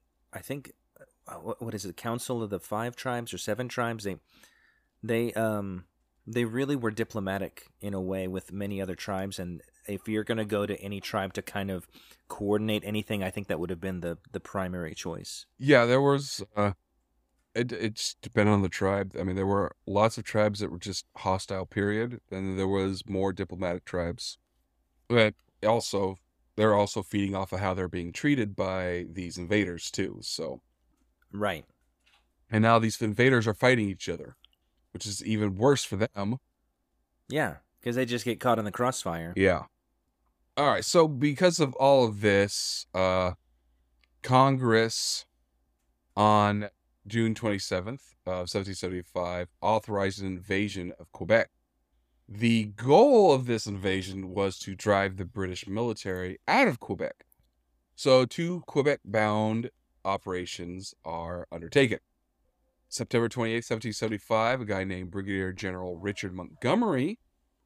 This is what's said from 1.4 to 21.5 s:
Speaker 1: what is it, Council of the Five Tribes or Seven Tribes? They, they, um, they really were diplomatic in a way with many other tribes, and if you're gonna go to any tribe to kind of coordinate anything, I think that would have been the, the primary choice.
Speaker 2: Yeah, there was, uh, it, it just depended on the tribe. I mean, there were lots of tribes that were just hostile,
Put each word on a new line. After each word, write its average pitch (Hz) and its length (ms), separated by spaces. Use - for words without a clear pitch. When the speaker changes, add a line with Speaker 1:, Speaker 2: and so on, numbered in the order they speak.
Speaker 1:
what 113 120
is 98 100
it, 87 120
Council 117 460
of 104 80
the 98 80
Five 113 380
Tribes 120 360
or 90 60
Seven 123 300
Tribes? 117 340
They, 98 140
they, 117 320
um, 101 500
they 120 180
really 131 300
were 117 160
diplomatic 98 760
in 101 140
a 95 60
way 95 260
with 92 260
many 98 300
other 90 140
tribes, 98 420
and 90 240
if 101 220
you're 107 160
gonna 110 200
go 104 220
to 98 140
any 98 200
tribe 98 340
to 104 60
kind 98 300
of 90 160
coordinate 107 580
anything, 104 380
I 95 80
think 104 160
that 82 140
would 87 100
have 87 100
been 92 200
the, 85 180
the 95 80
primary 90 540
choice. - 520
Speaker 2:
Yeah, 131 280
there 131 160
was, 139 400
uh, 104 160
it, 123 180
it 107 220
just - 260
depended 104 320
on 101 80
the 95 80
tribe. 98 500
I - 40
mean, 92 120
there 95 120
were 98 280
lots 104 320
of 110 60
tribes 107 360
that 101 100
were 87 80
just 95 280
hostile, 95 480